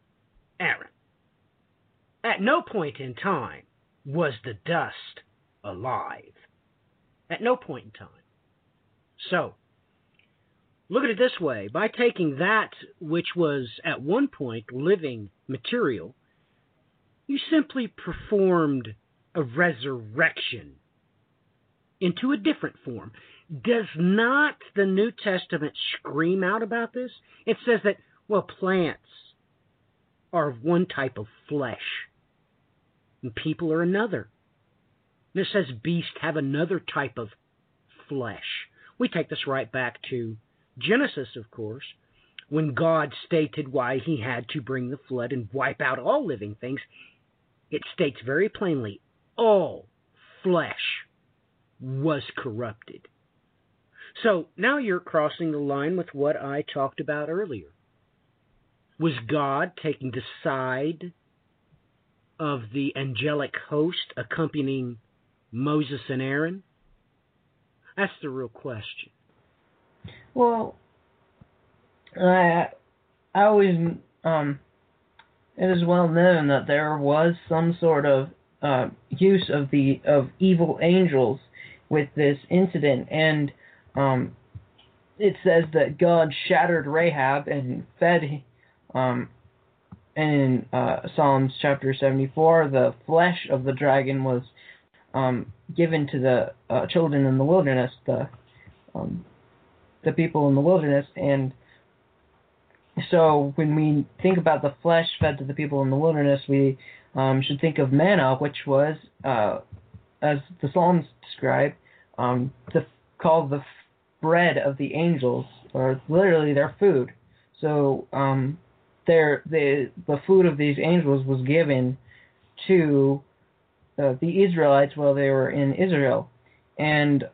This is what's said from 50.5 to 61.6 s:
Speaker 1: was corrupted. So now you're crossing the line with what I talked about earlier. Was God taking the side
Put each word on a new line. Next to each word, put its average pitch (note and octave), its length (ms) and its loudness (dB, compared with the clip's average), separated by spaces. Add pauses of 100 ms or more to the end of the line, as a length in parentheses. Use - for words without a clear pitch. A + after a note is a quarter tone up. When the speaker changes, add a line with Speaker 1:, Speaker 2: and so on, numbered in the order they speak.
Speaker 1:
was C3+ 420 -4 (140)
corrupted. A2+ 720 -12 (1160)
So G3 320 0
now B3+ 220 0
you're G3 240 -4
crossing D#3+ 500 -2
the D3 60 -4
line C#3+ 400 -4
with E3+ 160 -6
what C#3+ 240 -2
I C#3 260 -8 (100)
talked C#3 280 -6
about D3 280 -6
earlier. D#3 380 -8 (1300)
Was D#3+ 140 0 (160)
God D3 460 -2 (100)
taking C3+ 280 -6
the B2 100 -8 (200)
side C#3+ 720 -4 (1300)